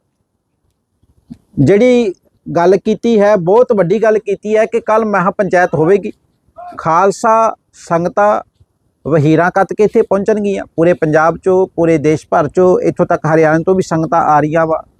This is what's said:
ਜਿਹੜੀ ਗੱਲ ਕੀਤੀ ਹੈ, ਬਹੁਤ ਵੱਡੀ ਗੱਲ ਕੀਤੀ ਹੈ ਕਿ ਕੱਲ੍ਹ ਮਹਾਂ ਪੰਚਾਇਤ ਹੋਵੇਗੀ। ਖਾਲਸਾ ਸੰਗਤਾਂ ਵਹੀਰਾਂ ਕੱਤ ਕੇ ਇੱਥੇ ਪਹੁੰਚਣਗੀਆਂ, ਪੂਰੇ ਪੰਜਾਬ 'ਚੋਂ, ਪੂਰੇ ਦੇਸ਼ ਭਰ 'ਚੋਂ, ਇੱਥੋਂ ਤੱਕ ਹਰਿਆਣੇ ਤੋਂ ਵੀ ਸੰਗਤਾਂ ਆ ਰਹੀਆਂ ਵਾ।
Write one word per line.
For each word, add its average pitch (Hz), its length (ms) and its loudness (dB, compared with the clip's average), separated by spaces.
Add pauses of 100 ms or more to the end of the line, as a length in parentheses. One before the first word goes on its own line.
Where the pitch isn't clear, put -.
(1600)
ਜਿਹੜੀ 214 540 2 (440)
ਗੱਲ 180 200 2
ਕੀਤੀ 220 440 0
ਹੈ, 208 160 2
ਬਹੁਤ 208 360 2
ਵੱਡੀ 190 300 0
ਗੱਲ 214 160 2
ਕੀਤੀ 208 380 -6
ਹੈ 220 100 0
ਕਿ 226 140 -4
ਕੱਲ੍ਹ 220 260 -2
ਮਹਾਂ 196 260 -2
ਪੰਚਾਇਤ 180 420 -2
ਹੋਵੇਗੀ। 165 380 0 (680)
ਖਾਲਸਾ 208 760 0 (180)
ਸੰਗਤਾਂ 175 680 -2 (680)
ਵਹੀਰਾਂ 160 440 2
ਕੱਤ 190 180 0
ਕੇ 208 120 -2
ਇੱਥੇ 214 180 0
ਪਹੁੰਚਣਗੀਆਂ, 202 600 -2 (120)
ਪੂਰੇ 170 160 2
ਪੰਜਾਬ 156 420 0
'ਚੋਂ, 185 320 0 (100)
ਪੂਰੇ 165 220 0
ਦੇਸ਼ 151 320 -2
ਭਰ 170 160 0
'ਚੋਂ, 180 340 2
ਇੱਥੋਂ 170 260 -2
ਤੱਕ 165 280 -4
ਹਰਿਆਣੇ 160 300 2
ਤੋਂ 190 100 0
ਵੀ 190 80 -2
ਸੰਗਤਾਂ 165 380 -2
ਆ 147 200 2
ਰਹੀਆਂ 160 260 -2
ਵਾ। 160 180 -6 (160)